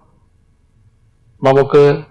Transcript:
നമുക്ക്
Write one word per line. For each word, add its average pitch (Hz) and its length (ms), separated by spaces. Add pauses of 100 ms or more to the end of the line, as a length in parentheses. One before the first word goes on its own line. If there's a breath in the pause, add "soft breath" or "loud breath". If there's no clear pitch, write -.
(1500)
നമുക്ക് 139 340 (300)